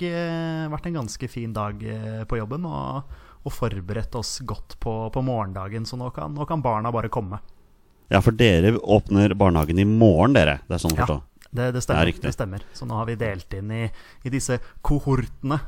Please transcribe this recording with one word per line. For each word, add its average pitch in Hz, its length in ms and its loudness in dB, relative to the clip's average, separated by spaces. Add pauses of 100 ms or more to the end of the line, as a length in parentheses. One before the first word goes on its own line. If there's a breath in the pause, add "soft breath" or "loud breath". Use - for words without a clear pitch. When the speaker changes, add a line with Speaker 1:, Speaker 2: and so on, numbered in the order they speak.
Speaker 1:
eh, 165 680 -4
vært 151 160 -8
en 175 80 -6
ganske 127 340 -8
fin 117 240 -8
dag, 104 320 -6
eh, 110 420 -8
på 120 120 -4
jobben, 117 280 -6
og, 139 380 -6 (400 soft breath)
og 139 80 -8
forberedt 104 640 -6
oss - 260 -8
godt - 380 -10
på, 110 320 -4
på 135 120 -4
morgendagen, 104 600 -4
så 123 140 -10
nå 123 160 -8
kan, 151 220 -10
nå 147 120 -6
kan 160 140 -2
barna 113 320 0
bare 113 160 -2
komme. 101 300 -6 (720)
Speaker 2:
Ja, 98 100 6
for - 120 6
dere 110 440 6
åpner 101 560 4
barnehagen 85 460 4
i 98 40 6
morgen, 107 500 6
dere. 76 260 6 (100)
Det 87 60 -2
er 85 120 -2
sånn 80 60 0
å 78 60 -2
Speaker 1:
Ja, - 80 2
Speaker 2:
forstå. 73 140 0 (340)
Speaker 1:
det, 123 180 -2
det - 80 -2
stemmer. - 240 4
Speaker 2:
Ja, - 0 -
riktig. 85 160 -2
Speaker 1:
Det - 160 -2
stemmer. 98 220 -6 (120)
Så - 140 -12
nå 117 80 -8
har 110 140 -2
vi 117 80 -4
delt 104 360 -6
inn 101 200 -8
i, 113 180 -4 (340 soft breath)
i 127 60 -4
disse 127 300 -2 (240 soft breath)
kohortene, 135 840 0